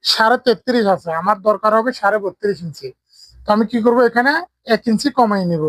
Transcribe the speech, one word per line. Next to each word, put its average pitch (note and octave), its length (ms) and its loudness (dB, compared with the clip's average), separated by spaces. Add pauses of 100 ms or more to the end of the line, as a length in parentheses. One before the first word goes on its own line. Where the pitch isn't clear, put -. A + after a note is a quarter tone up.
সাড়ে A3+ 400 2
তেত্রিশ A#3+ 500 0
আছে, E3+ 160 -10 (100)
আমার G3+ 160 0 (120)
দরকার G#3+ 300 0
হবে A#3 120 -2 (100)
সাড়ে G#3 240 0
বত্রিশ G3 400 -6
ইঞ্চি। C#3 240 -12 (520)
তো - 140 -18
আমি A3 160 2
কি B3 140 -2
করব, A#3+ 140 4 (120)
এখানে B3 220 2 (420)
এক G#3 160 -2
ইঞ্চি A3 180 0 (100)
কমাই G#3 320 2
নিব D#3+ 180 -2